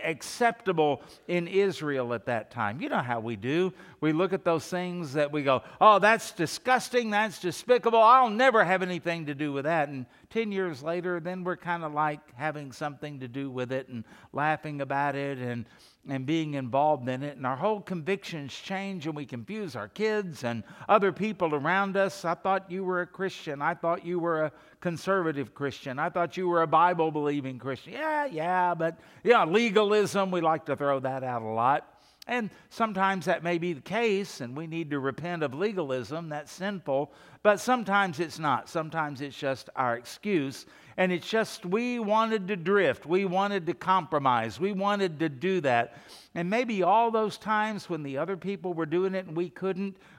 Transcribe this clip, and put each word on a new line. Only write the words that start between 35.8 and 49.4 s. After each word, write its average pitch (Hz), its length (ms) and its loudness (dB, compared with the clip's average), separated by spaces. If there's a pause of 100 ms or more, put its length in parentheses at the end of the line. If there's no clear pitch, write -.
That's 151 240 -10
sinful. 160 580 -2 (320)
But 208 160 6
sometimes 196 600 2
it's 160 180 -6
not. 143 300 0
Sometimes 156 520 -4
it's 139 160 -10
just 135 380 -4
our 123 220 0
excuse. 143 680 -2 (320)
And 185 140 2
it's 180 180 -4
just - 380 -2
we 240 320 0
wanted 220 500 0
to 208 80 -2
drift. 175 480 2
We 185 200 2
wanted 190 420 0
to 170 80 -2
compromise. 139 840 2
We 196 120 0
wanted 196 460 0
to 160 100 0
do 165 340 0
that. 120 340 2 (400)
And 170 120 -4
maybe 220 360 0
all 226 260 6
those 220 260 0
times 214 520 -2
when 156 160 -6
the 135 140 -6
other 175 180 -4
people 180 380 -6
were 160 120 -2
doing 185 300 0
it 185 100 -6
and 160 100 -10
we 175 120 -2